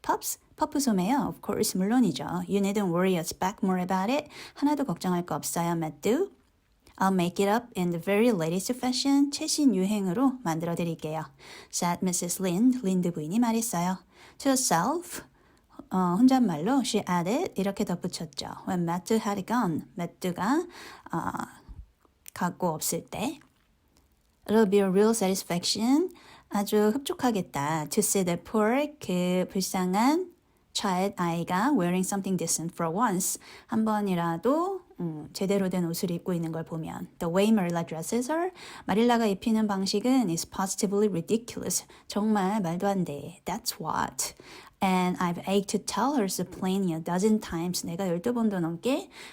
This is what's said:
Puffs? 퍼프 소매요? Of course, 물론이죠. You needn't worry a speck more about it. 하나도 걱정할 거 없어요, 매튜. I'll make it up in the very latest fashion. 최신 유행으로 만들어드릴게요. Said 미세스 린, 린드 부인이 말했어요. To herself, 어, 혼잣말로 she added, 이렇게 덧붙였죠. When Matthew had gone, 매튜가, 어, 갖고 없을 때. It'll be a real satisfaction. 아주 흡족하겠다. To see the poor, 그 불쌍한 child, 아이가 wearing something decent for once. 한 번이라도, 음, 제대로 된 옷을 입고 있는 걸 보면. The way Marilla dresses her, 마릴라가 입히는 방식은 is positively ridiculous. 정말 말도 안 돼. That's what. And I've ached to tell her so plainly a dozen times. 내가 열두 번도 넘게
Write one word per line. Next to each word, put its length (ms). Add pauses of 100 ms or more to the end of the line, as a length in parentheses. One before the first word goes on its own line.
Puffs? 360 (180)
퍼프 220
소매요? 500
Of 160
course, 320
물론이죠. 480 (220)
You 140
needn't 320
worry 220
a 60
speck 420
more 180
about 320
it. 160 (260)
하나도 300
걱정할 420
거 80
없어요, 400
매튜. 560 (640)
I'll 160
make 320
it 60
up 160 (100)
in 140
the 100
very 280
latest 460
fashion. 580
최신 420
유행으로 600 (100)
만들어드릴게요. 800 (480)
Said 320
미세스 380
린, 400
린드 300
부인이 280
말했어요. 580 (400)
To 120
herself, 720 (680)
어, 280
혼잣말로 680
she 240
added, 480
이렇게 280
덧붙였죠. 600 (220)
When 140
Matthew 440
had 180
gone, 500
매튜가, 680 (480)
어, 180 (1000)
갖고 360
없을 380
때. 340 (1080)
It'll 240
be 80
a 80
real 240
satisfaction. 1000 (380)
아주 460
흡족하겠다. 920
To 120
see 260
the 160
poor, 460 (140)
그 500
불쌍한 840 (400)
child, 420
아이가 560
wearing 320
something 320
decent 380
for 200
once. 460 (260)
한 180
번이라도, 1000 (180)
음, 320
제대로 360
된 160
옷을 260
입고 240
있는 180
걸 120
보면. 440 (100)
The 140
way 180
Marilla 360
dresses 440
her, 200 (360)
마릴라가 400
입히는 400
방식은 640
is 200
positively 600
ridiculous. 760 (220)
정말 540
말도 260
안 180
돼. 400
That's 360
what. 540 (480)
And 360
I've 300
ached 200
to 100
tell 380
her 120
so 160
plainly 480
a 100
dozen 380
times. 460
내가 200
열두 280
번도 260
넘게 480 (240)